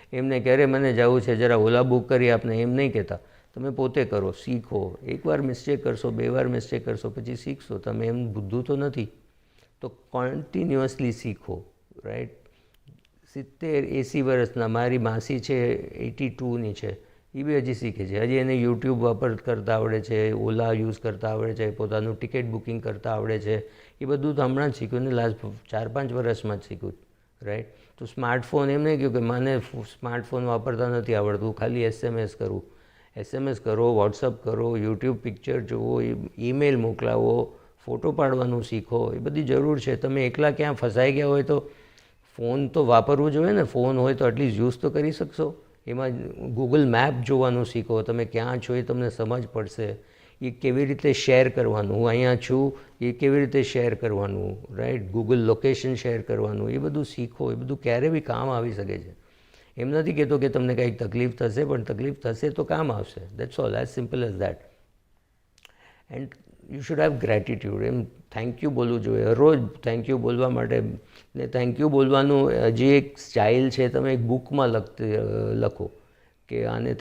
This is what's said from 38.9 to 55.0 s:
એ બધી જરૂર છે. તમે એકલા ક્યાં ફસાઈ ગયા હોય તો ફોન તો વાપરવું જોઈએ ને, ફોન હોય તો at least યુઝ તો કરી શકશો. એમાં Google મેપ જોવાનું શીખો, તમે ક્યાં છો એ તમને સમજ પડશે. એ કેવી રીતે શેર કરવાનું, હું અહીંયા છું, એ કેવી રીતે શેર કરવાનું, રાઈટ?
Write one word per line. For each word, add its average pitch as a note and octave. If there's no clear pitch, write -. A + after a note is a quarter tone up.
એ -
બધી D3
જરૂર C#3
છે. B2
તમે C3+
એકલા D3
ક્યાં D3
ફસાઈ B2+
ગયા C#3+
હોય C#3+
તો C#3
ફોન B2+
તો C#3+
વાપરવું C#3
જોઈએ E3
ને, G3
ફોન C3
હોય C3
તો B2+
at A#2
least B2+
યુઝ A#2
તો -
કરી D3
શકશો. D#3
એમાં B2+
Google C3
મેપ B2
જોવાનું B2+
શીખો, A2+
તમે A#2
ક્યાં A#2+
છો B2
એ B2
તમને B2
સમજ A2+
પડશે. G#2+
એ B2+
કેવી C3
રીતે C3+
શેર C3
કરવાનું, G#2+
હું A2+
અહીંયા B2
છું, C3
એ A#2+
કેવી C#3
રીતે C3+
શેર A#2+
કરવાનું, G2
રાઈટ? A#2+